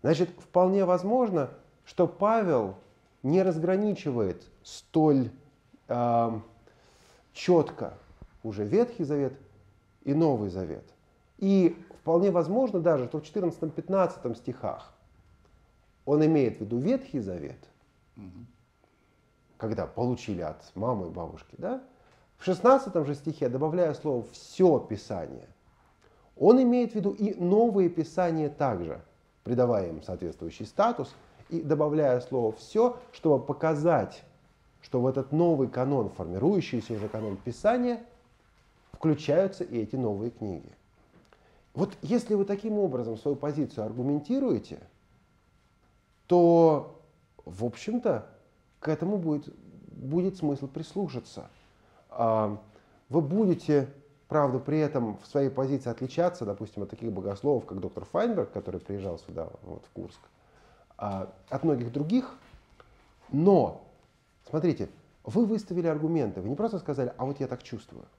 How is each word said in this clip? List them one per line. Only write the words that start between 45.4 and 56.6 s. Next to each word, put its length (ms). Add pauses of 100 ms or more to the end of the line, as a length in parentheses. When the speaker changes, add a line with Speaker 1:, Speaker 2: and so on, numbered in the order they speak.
Speaker 1:
то, 720 (460)
в 180
общем-то, 640 (520)
к 100
этому 280
будет, 360 (340)
будет 500
смысл 300
прислушаться. 840 (680)
А, 420 (520)
вы 120
будете, 680 (380)
правда, 320
при 180
этом 400
в 80
своей 240
позиции 400
отличаться, 560
допустим, 380